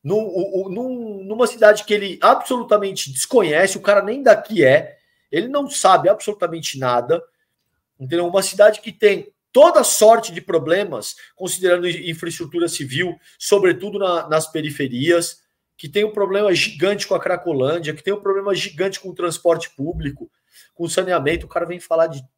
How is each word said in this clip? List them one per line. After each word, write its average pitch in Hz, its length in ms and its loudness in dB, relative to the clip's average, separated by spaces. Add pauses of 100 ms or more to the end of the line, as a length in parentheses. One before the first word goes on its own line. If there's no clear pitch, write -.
Num, 180 160 0
o, 190 480 -4
o, - 40 -10
num, 226 540 -8
numa 220 220 0
cidade 214 380 4
que 208 80 -2
ele 196 300 -4
absolutamente 208 880 0
desconhece, 185 640 0
o - 60 -12
cara 202 200 2
nem 240 200 -6
daqui 208 420 4
é, 143 320 4 (340)
ele 175 160 -2
não 277 240 -4
sabe 175 380 4
absolutamente 170 680 -4
nada, 127 440 -2 (760)
entendeu? 170 280 -4
Uma 190 160 0
cidade 208 380 4
que 226 100 -14
tem 202 420 0 (200)
toda 302 320 6
sorte - 480 4
de 175 80 -12
problemas, 165 760 -2 (200)
considerando 180 500 0
in-, 175 240 -6
infraestrutura 170 560 -6
civil, 160 500 -6 (220)
sobretudo 196 600 0
na, 170 300 -2
nas 156 220 -2
periferias, 151 920 -2 (340)
que 151 120 -16
tem 202 160 -2
um 214 80 -6
problema 202 400 0
gigante 175 540 -2
com - 80 -4
a - 60 -2
Cracolândia, 160 720 -4
que - 80 -18
tem 190 100 -4
um 208 80 -6
problema 196 340 -2
gigante 190 440 -6
com 185 120 -14
o 160 40 -18
transporte 165 560 -2
público, 143 600 -8 (440)
com 170 100 -8
o 165 60 -6
saneamento. 170 560 -2
O - 20 -20
cara 170 160 -4
vem 175 140 -10
falar 165 300 0
de 139 140 -12 (160)